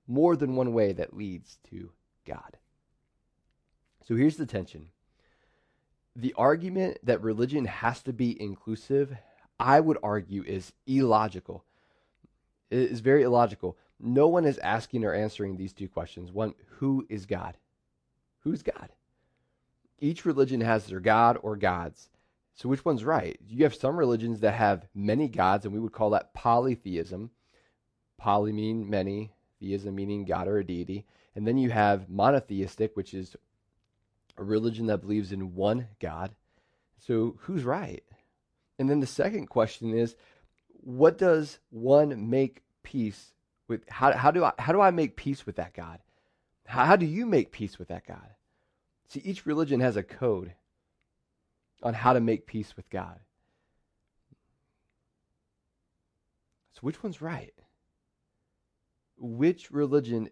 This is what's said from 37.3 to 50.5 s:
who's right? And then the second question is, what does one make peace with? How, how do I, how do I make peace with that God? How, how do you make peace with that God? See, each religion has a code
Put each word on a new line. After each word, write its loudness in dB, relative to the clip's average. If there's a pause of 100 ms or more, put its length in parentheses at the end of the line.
who's -6
right? -6 (760)
And 0
then 2
the 0
second -4
question -2
is, 0 (640)
what 4
does 2 (120)
one 2
make 0 (200)
peace -8 (340)
with? -6
How, 4
how 4
do 2
I, 2
how 0
do 4
I 8
make -2
peace -6
with -10
that -6
God? -14 (680)
How, 2
how 8
do -2
you -4
make 0
peace -10
with -16
that -14
God? -18 (800)
See, -12
each -8
religion 0
has 2
a 0
code -4 (1300)